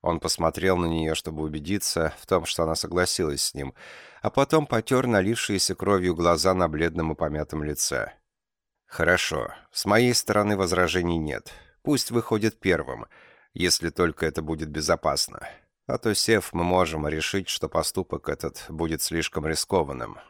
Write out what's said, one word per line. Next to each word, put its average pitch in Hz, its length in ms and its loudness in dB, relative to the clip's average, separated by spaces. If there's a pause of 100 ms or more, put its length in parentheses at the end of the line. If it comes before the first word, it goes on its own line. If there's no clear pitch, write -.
Он 85 180 0
посмотрел 85 560 0
на 87 80 2
нее, 80 300 0
чтобы 78 300 -6
убедиться 80 760 -2
в - 60 -20
том, 85 180 2
что - 200 -2
она 80 100 0
согласилась 85 680 -2
с - 120 -4
ним, 69 180 -8 (480)
а 110 80 -4
потом 143 380 2
потер 127 400 0
налившиеся 101 680 2
кровью 90 400 2
глаза 85 380 4
на 90 160 2
бледном 80 440 0
и - 20 -2
помятом 76 500 -4
лице. 69 480 -4 (840)
"Хорошо, 82 580 0 (200)
с - 140 -4
моей 117 280 4
стороны 104 420 2
возражений 87 600 2
нет. 73 340 -6 (300)
Пусть 143 300 0
выходит 110 480 0
первым, 65 460 0 (460)
если 85 380 0
только 82 340 2
это 80 160 0
будет 78 280 -6
безопасно. 76 800 -2 (400)
А 123 100 -2
то, 107 160 0
сев, - 380 2
мы 87 100 -2
можем 82 460 2
решить, 78 400 -4
что - 200 -4
поступок - 600 -4
этот - 400 -6
будет 80 340 -4
слишком 80 460 -4
рискованным". 69 680 -2 (120)